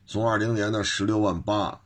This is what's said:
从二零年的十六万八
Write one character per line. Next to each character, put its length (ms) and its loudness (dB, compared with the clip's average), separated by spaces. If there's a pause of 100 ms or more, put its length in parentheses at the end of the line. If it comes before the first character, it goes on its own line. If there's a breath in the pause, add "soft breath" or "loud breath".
从 240 -2
二 80 2
零 160 0
年 200 0
的 100 0
十 220 -2
六 140 2
万 220 2
八 440 -2